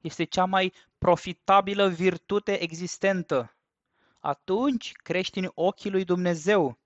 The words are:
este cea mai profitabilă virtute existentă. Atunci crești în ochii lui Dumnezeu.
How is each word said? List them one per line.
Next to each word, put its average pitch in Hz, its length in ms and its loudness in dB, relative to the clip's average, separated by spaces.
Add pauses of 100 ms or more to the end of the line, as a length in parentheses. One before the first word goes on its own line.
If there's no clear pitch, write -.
este 165 220 -6
cea 185 220 0
mai 190 280 0 (240)
profitabilă 196 880 2
virtute 185 760 -2
existentă. 170 920 -2 (640)
Atunci 220 720 -2
crești - 480 -6
în 185 140 -6
ochii 196 380 -2
lui 190 120 0
Dumnezeu. 175 840 0